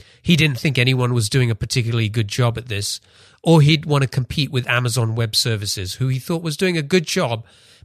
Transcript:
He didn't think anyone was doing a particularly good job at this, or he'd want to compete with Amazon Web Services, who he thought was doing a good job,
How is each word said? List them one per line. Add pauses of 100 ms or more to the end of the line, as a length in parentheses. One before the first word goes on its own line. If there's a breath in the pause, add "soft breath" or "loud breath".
(220 soft breath)
He
didn't
think
anyone
was
doing
a
particularly
good
job
at
this, (420 soft breath)
or
he'd
want
to
compete
with
Amazon
Web
Services,
who
he
thought
was
doing
a
good
job, (400 soft breath)